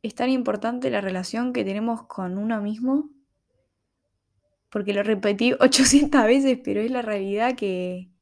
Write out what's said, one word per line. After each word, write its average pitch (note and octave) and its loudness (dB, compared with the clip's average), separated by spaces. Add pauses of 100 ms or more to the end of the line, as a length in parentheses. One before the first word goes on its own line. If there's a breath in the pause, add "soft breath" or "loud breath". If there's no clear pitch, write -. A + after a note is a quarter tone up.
es A3 -6
tan B3 -2
importante B3 -2
la G#3 0
relación F#3+ -4
que A#3+ -2
tenemos A3+ -4
con F#3 -8
uno G#3+ -2
mismo, B3+ -2 (1600)
porque G3+ -4
lo G3+ 0
repetí G#3 2
<laughs> - -4
ochocientas C4+ 6
veces, B3+ 4
pero G#3 -2
es A#3+ -2
la B3 -2
realidad G#3+ -2
que F3+ -6 (100)